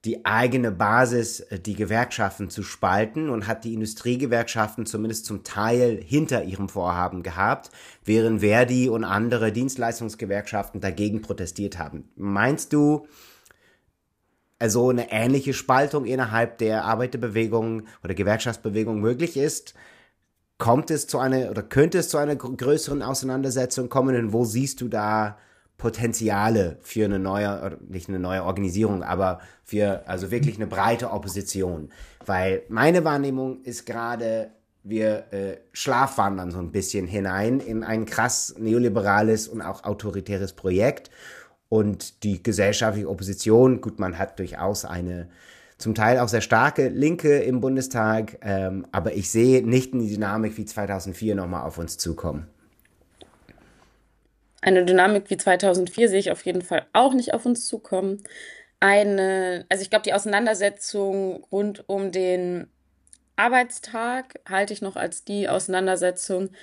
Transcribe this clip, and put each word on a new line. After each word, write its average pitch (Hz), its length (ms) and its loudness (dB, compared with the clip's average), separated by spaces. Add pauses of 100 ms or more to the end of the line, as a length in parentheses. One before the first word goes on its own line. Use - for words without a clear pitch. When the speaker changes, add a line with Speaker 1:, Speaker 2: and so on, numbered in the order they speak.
Speaker 1:
die 76 220 -6
eigene 120 460 2
Basis, 113 680 2
äh, 98 200 -10
die 98 160 -6
Gewerkschaften 104 760 -2
zu - 120 -10
spalten 110 680 -2
und 110 180 -4
hat 110 160 -4
die 113 100 -6
Industriegewerkschaften 113 1120 -2
zumindest 110 400 -6
zum 104 200 -8
Teil 113 580 0
hinter 127 400 0
ihrem 95 240 -6
Vorhaben 90 560 -2
gehabt, 95 480 -2 (320)
während 110 380 4
Verdi 123 480 4
und 110 160 0
andere 110 480 0
Dienstleistungsgewerkschaften 113 1300 -4
dagegen 104 400 -2
protestiert 95 560 -6
haben. 76 380 -12
Meinst 104 580 0
du, 147 340 2 (1500)
also 120 300 2
eine 120 220 0
ähnliche 131 420 0
Spaltung 135 520 2
innerhalb 117 520 0
der 110 260 0
Arbeiterbewegung 113 1040 -2 (160)
oder 92 100 -6
Gewerkschaftsbewegung 107 840 -2
möglich 127 380 0
ist? 151 360 -2 (840)
Kommt 131 340 2
es 147 160 -2
zu 143 100 -4
einer 131 320 0
oder 107 140 -6
könnte 160 340 4
es 170 120 0
zu 156 80 -2
einer 147 180 0
gr-, 127 220 -10
größeren 143 440 0
Auseinandersetzung 131 840 -2
kommen? 131 300 2
Und 113 160 0
wo 120 100 2
siehst 120 380 -2
du 120 80 -6
da 107 480 0 (400)
Potenziale 110 1040 0
für - 220 -2
eine 98 160 0
neue, 98 400 -2
oder 82 180 -8 (120)
nicht 90 180 -10
eine 95 120 -4
neue 92 240 -2
Organisierung, 95 600 0
aber 92 380 -2 (240)
für, 101 400 0
also 92 260 -6
wirklich 120 240 0
eine 104 120 -6
breite 113 440 0
Opposition? 92 800 -6 (340)
Weil 95 440 -2
meine 156 340 4
Wahrnehmung 135 600 -2
ist 120 220 -12
gerade, 113 680 -6 (320)
wir, 107 500 -2
äh, 98 240 -6 (160)
schlafwandern 101 800 0
so 90 80 -8
ein 85 120 -8
bisschen 95 360 -4
hinein 101 520 -2
in 110 240 -6
ein 110 220 -2
krass - 520 -2
neoliberales 110 920 2
und 113 120 -10
auch 90 220 -10
autoritäres 101 680 -6
Projekt. - 560 0 (580)
Und 104 560 0
die 101 200 -2
gesellschaftliche 104 680 0
Opposition, 107 720 4
gut, - 180 -8
man 87 200 -4
hat - 200 -6
durchaus 95 460 -4
eine 87 420 -6 (520)
zum 110 160 -2
Teil 113 240 4
auch 120 100 2
sehr 113 120 2
starke 131 460 4
Linke 147 520 4
im 127 200 0
Bundestag, 120 840 0
ähm, 95 520 -2
aber 95 220 -2
ich 98 160 -4
sehe 120 360 6
nicht 127 260 2
eine 117 120 0
Dynamik 107 500 -2
wie 107 100 -8
zweitausendvier 98 680 -4
nochmal 90 280 -4
auf 78 140 -6
uns 85 200 -8
zukommen. 80 500 -6 (2250)
Speaker 2:
Eine 185 240 6
Dynamik 185 440 6
wie 190 60 0
zweitausendvier 185 720 2
sehe 190 120 4
ich 196 120 -2
auf - 140 -6
jeden 180 160 -2
Fall - 320 -2
auch 254 200 6
nicht 247 200 0
auf 233 120 -2
uns 240 220 0
zukommen. 196 560 -4 (560)
Eine, 190 880 4
also 190 140 -2
ich 196 80 -10
glaub, 208 140 2
die 202 100 0
Auseinandersetzung 202 1400 0
rund 202 380 -2
um 196 240 -4
den 180 540 -2 (680)
Arbeitstag 247 1120 2
halte 196 240 0
ich 208 100 -6
noch 185 140 -6
als - 300 -6
die 202 240 -2
Auseinandersetzung, 185 1000 0 (120)